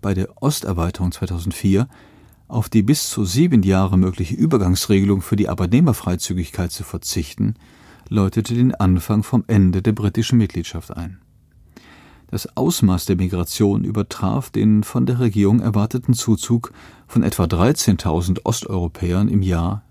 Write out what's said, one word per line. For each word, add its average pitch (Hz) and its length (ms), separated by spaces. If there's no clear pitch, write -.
bei 98 120
der - 280
Osterweiterung 90 720
zweitausendvier 95 760
auf - 200
die 113 140
bis 139 260
zu - 160
sieben 123 380
Jahre 95 340
mögliche 92 380
Übergangsregelung 98 880
für - 140
die 104 120
Arbeitnehmerfreizügigkeit 90 1200
zu - 100
verzichten, - 720
läutete 107 460
den 123 200
Anfang 95 480
vom - 240
Ende 95 340
der 107 120
britischen 107 460
Mitgliedschaft 87 580
ein. 90 220
Das - 260
Ausmaß 110 480
der 95 120
Migration 92 680
übertraf 104 680
den 107 320
von 120 240
der 123 140
Regierung 104 400
erwarteten 110 540
Zuzug 117 580
von - 160
etwa 87 240
dreizehntausend 87 1000
Osteuropäern 92 840
im 101 120
Jahr 92 500